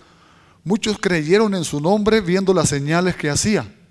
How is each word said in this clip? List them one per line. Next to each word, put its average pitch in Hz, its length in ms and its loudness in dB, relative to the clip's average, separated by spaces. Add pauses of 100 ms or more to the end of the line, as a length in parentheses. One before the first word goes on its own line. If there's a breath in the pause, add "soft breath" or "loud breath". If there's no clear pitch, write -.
(640 soft breath)
muchos 208 340 -2
creyeron 185 560 2
en 175 100 -4
su 147 160 -4
nombre 214 400 2
viendo 185 340 0
las 151 140 2
señales 160 480 0
que 156 120 -4
hacía. 147 460 -2 (160)